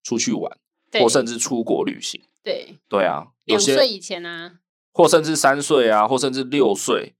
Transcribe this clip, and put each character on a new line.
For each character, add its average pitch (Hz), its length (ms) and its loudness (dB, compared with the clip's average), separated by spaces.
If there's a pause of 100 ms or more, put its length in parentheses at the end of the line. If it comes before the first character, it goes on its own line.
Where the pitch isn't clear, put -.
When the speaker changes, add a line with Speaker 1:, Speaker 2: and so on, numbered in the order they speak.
Speaker 1:
出 117 160 -4
去 117 140 -2
玩， - 260 -6 (320)
Speaker 2:
对。 220 100 0
Speaker 1:
或 196 80 4
甚 131 160 2
至 117 140 -8
出 117 240 -4
国 - 220 -2
旅 - 160 -8
行？ - 200 -12 (220)
Speaker 2:
对。 - 360 -10 (100)
Speaker 1:
对 98 160 0
啊， 82 240 -4 (160)
有 - 120 2
些 403 200 2
Speaker 2:
两 262 100 4
岁 220 80 -6
以 190 60 -14
前 175 260 -12
啊。 170 320 -16 (380)
Speaker 1:
或 170 100 8
甚 160 160 4
至 156 140 -2
三 143 240 2
岁 135 300 2
啊， 107 180 4
或 131 80 0
甚 131 160 -2
至 131 120 -6
六 147 300 2
岁 - 460 -4